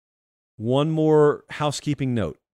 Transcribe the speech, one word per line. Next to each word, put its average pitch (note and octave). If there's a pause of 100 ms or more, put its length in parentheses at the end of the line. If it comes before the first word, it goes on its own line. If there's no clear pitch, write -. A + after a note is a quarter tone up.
(560)
One C3
more D#3
housekeeping C#3+
note F2+ (140)